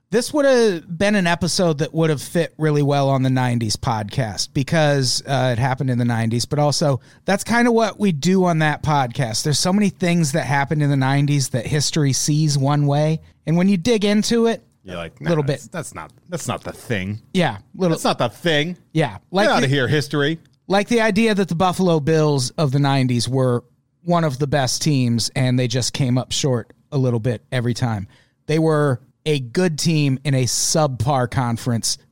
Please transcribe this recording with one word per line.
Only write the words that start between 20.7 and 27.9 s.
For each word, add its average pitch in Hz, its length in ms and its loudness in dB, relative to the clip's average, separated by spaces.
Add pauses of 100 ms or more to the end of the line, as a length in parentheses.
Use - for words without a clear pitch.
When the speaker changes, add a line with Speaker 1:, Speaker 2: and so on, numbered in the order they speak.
Speaker 1:
the 240 140 2
idea 220 340 2
that 190 120 0
the 170 80 -2
Buffalo 175 440 2
Bills 147 580 2
of 147 140 0
the 143 80 2
nineties 131 500 2
were 127 340 0 (400)
one 170 200 2
of 131 160 -2
the 147 80 0
best 135 340 0
teams, 123 540 0
and 127 240 2
they 127 80 0
just 113 260 -2
came 123 240 0
up 120 140 -4
short 123 420 -2 (180)
a 147 60 -2
little 123 220 2
bit 113 320 -4
every 120 240 -2
time. 110 320 -4 (400)